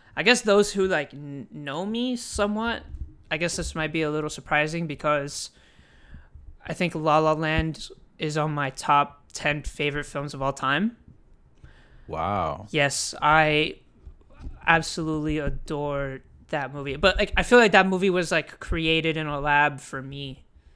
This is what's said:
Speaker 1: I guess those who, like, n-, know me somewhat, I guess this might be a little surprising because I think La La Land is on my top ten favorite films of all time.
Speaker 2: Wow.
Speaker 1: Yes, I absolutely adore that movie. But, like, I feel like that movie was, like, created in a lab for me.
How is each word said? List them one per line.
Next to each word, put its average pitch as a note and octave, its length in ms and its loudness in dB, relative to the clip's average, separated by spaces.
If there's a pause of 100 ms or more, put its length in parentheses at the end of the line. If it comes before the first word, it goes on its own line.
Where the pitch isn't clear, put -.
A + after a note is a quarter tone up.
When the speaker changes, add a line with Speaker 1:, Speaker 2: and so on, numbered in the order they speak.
(160)
Speaker 1:
I D3 60 -2
guess A3+ 200 4
those G#3 300 4
who, G3 140 0
like, D3+ 280 -2
n-, C#3 360 -12
know D3 360 -8
me A#3+ 300 -4
somewhat, G#3+ 680 -4 (480)
I D#3+ 80 -2
guess E3+ 180 -2
this - 180 -6
might D#3 180 -2
be D#3+ 100 0
a D3+ 80 0
little D3+ 180 -2
surprising D#3 580 0
because C#3+ 640 -2 (1160)
I E3 80 -6
think F3 200 -2
La D#3 260 2
La D#3 120 4
Land D#3+ 560 -2 (300)
is D3+ 180 -4
on D#3 160 0
my C#3+ 180 -2
top C#3+ 640 2
ten D3 300 -2
favorite D3 420 -4
films C#3+ 300 -8
of C3+ 80 -8
all C3+ 100 0
time. D#3+ 440 0 (1080)
Speaker 2:
Wow. E2+ 640 -4
Speaker 1:
Yes, - 520 0
I D3+ 540 4 (880)
absolutely D#3 720 0
adore C#3+ 840 -4 (280)
that C#3 260 -4
movie. C#3 220 -6
But, F#3 200 4
like, G3+ 200 0
I F#3 60 2
feel B3 160 8
like A3 140 8
that F#3+ 140 8
movie F#3+ 240 2
was, F3 220 2
like, D#3+ 280 -2
created D#3+ 560 0
in D#3 100 -4
a D3 140 -4
lab D3 400 4
for C3+ 220 -10
me. C#3 420 -12 (320)